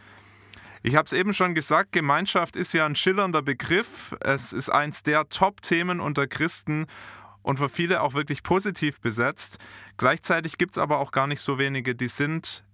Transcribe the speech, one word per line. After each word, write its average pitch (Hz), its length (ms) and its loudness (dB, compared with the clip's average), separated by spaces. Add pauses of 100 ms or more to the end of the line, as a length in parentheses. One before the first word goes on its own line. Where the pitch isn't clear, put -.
(840)
Ich 120 120 2
hab's 151 180 4
eben 185 200 2
schon 180 220 2
gesagt, 160 360 2
Gemeinschaft 165 640 0
ist - 180 -4
ja 160 120 4
ein 147 100 0
schillernder 185 460 2
Begriff. 147 800 -2
Es 135 320 -2
ist - 160 -2
eins 147 340 2
der 151 260 2
Top-Themen 180 680 0
unter 139 280 0
Christen 156 580 -2 (560)
und 135 160 -2
für 139 120 0
viele 170 320 0
auch 131 120 0
wirklich 147 280 -2
positiv 180 600 0
besetzt. 120 580 -2 (380)
Gleichzeitig 160 600 0
gibt's - 200 -2
aber 147 220 2
auch 139 120 -4
gar 135 160 2
nicht 143 140 -4
so 135 180 -2
wenige, 135 340 0
die 120 140 -4
sind 156 560 -4 (100)